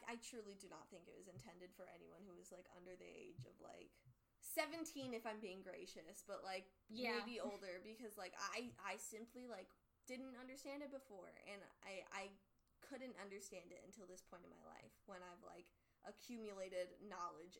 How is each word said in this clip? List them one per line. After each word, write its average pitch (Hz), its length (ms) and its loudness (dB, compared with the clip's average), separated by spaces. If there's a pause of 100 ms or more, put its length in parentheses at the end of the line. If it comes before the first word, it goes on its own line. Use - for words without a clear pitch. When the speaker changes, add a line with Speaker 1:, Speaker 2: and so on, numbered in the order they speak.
Speaker 1:
I 233 160 2
truly 208 400 -2
do 190 80 -6
not 156 240 -6
think 175 160 -8
it - 80 -8
was 185 80 -8
intended 180 480 -6
for 180 160 -6
anyone 170 320 -8
who 185 160 -8
was, 185 160 -8
like, 185 240 -8
under 180 160 -6
the 180 160 -6
age 170 400 -4
of, - 80 -10
like, - 320 -6 (480)
seventeen, 294 800 6
if 226 80 0
I'm 214 160 2
being 190 240 0
gracious, 175 560 -4
but, 185 240 0
like, 190 240 2 (160)
Speaker 2:
Yeah. 226 320 8
Speaker 1:
maybe 226 240 4
older, 185 400 2
because, 220 320 -2
like, 185 240 -2
I, 208 400 4
I 196 240 4
simply, 233 480 -2
like, 196 240 -4 (320)
didn't 254 320 0
understand 277 480 0
it 277 80 -2
before, 196 400 -4 (160)
and 202 160 -2 (160)
I, 190 320 -2
I 196 100 4 (640)
couldn't 254 320 -2
understand 190 560 -2
it - 160 -6
until 202 160 -8
this 185 160 -6
point 175 240 -10
in 170 80 -10
my 156 160 -12
life, - 240 -8 (160)
when 180 160 -2
I've, 175 160 -6
like, 175 320 -8 (320)
accumulated 196 960 2
knowledge 175 580 0